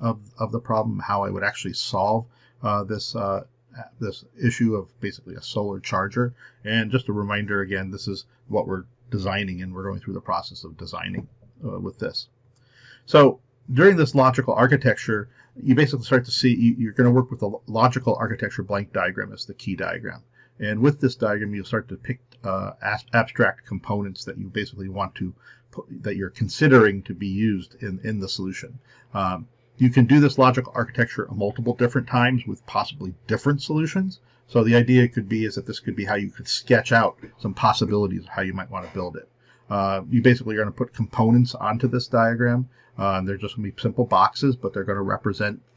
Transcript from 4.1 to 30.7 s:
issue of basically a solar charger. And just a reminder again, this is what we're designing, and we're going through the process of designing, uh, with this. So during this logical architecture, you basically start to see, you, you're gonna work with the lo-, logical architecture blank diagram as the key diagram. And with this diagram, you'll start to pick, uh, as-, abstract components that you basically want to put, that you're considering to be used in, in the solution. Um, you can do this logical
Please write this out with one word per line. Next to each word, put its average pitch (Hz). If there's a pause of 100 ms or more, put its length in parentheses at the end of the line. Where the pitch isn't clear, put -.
issue 113
of -
basically 95
a -
solar 101
charger. 104 (320)
And 107
just 131
a 107
reminder 104
again, 95
this 98
is 95 (240)
what 104
we're 92 (260)
designing, 98
and 92
we're 95
going 98
through 95
the 92
process -
of 80
designing, 90 (360)
uh, 98
with 95
this. - (800)
So 143 (320)
during 175
this 151
logical 127
architecture, 117 (260)
you 131
basically 131
start 123
to -
see, 127
you, 117
you're 110
gonna 120
work 127
with 117
the 107
lo-, 104
logical 120
architecture 110
blank 98
diagram 95
as 101
the -
key -
diagram. 87 (360)
And 107
with 143
this 127
diagram, 104
you'll 101
start 110
to 95
pick, - (240)
uh, 95 (100)
as-, 104
abstract 113
components 101
that 95
you 98
basically 98
want 95
to 92 (380)
put, - (160)
that 104
you're 95
considering 107
to 98
be 95
used 98
in, 95
in 110
the 95
solution. 95 (340)
Um, 92 (300)
you 127
can 123
do 139
this 143
logical 131